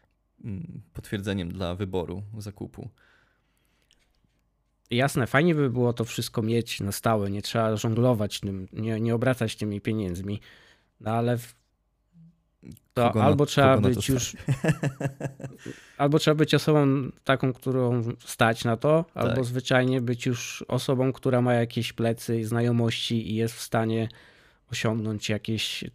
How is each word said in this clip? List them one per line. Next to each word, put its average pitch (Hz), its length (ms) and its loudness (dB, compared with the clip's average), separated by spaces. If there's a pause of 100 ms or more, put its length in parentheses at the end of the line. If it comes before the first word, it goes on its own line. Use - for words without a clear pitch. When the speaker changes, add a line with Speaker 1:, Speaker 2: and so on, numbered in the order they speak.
(440)
Speaker 1:
mm, - 380 -10 (120)
potwierdzeniem 98 580 -4
dla 90 240 -4
wyboru 92 480 -4 (140)
zakupu. 101 520 -12 (2000)
Speaker 2:
Jasne, 123 360 0
fajnie 160 280 4
by 143 140 2
było 120 240 2
to 117 120 -2
wszystko - 360 -6
mieć 113 400 -2
na 101 100 -4
stałe, 104 400 0
nie 101 100 -6
trzeba 110 340 0
żonglować 113 640 0
tym, 98 340 -6
nie, 110 260 -4
nie 117 160 0
obracać 120 400 0
tymi 104 260 -4
pieniędzmi, 101 580 -4 (600)
no 107 120 -6
ale 117 260 0
w-, - 180 -12 (1400)
to 120 140 4
Speaker 1:
Kogo 113 120 2
na-, 113 60 6
Speaker 2:
albo 143 200 6
trzeba 135 300 6
Speaker 1:
kogo 127 120 4
na 127 60 4
to 113 60 -2
Speaker 2:
być - 100 -2
już 127 140 2
Speaker 1:
stać? - 220 -10 (720)
<laughs> - 800 -12
Speaker 2:
albo 143 220 4
trzeba 151 160 4
być 151 180 2
osobą 151 340 4 (360)
taką, 131 300 2
którą 123 500 0 (220)
stać 113 400 2
na 117 120 2
to, 151 360 2
Speaker 1:
Tak. 107 100 -4
Speaker 2:
albo - 200 0
zwyczajnie 127 580 0
być 120 240 -2
już - 420 -4
osobą, 127 460 0
która 123 280 2
ma 123 120 4
jakieś 117 400 0
plecy, 117 520 -2
znajomości 117 840 0
i 107 40 -2
jest 113 200 0
w - 60 -12
stanie 113 480 0 (640)
osiągnąć 110 580 -2
jakieś 107 540 -4 (120)